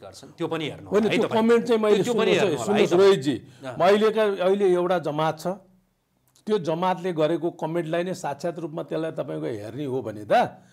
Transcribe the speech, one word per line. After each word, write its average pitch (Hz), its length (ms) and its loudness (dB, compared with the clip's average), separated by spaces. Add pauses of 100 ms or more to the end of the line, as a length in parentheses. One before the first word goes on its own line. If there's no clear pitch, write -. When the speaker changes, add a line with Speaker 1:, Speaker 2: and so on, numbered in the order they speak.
Speaker 1:
गर्छन्, 101 280 -20
त्यो 165 160 -8
पनि 160 180 -4
हेर्नु 98 260 -10
Speaker 2:
होइन, 214 140 2
Speaker 1:
होला 208 80 0
है - 60 0
Speaker 2:
त्यो 220 100 0
Speaker 1:
तपाईँ। 220 140 0
Speaker 2:
कमेन्ट 233 220 4
चाहिँ 226 180 0
मैले 214 120 4
Speaker 1:
त्यो, 226 100 2
त्यो 247 80 -2
पनि 214 80 0
Speaker 2:
सुन्नुहोस् 196 220 2
है, 196 60 2
Speaker 1:
हेर्नु 151 160 -2
होला 208 140 0
है 196 80 6
Speaker 2:
सुन्नुहोस् 165 60 0
Speaker 1:
तपाईँ। 190 160 8
Speaker 2:
रोहितजी, 143 340 2 (240)
Speaker 1:
अँ। 120 120 -12
Speaker 2:
म 151 60 2
अहिलेका, 208 600 2
अहिले 190 280 2
एउटा 180 260 2
जमात 156 420 -2
छ, - 60 -6 (920)
त्यो 214 180 0
जमातले 180 540 -2
गरेको 160 380 0
कमेन्टलाई 165 540 -4
नै 180 100 -6
साक्षात 170 440 -8
रूपमा 165 240 -8
त्यसलाई 160 300 -6
तपाईँको 156 340 -8
हेर्ने 110 380 -8
हो 131 180 -4
भने 104 220 -10
त - 380 0 (100)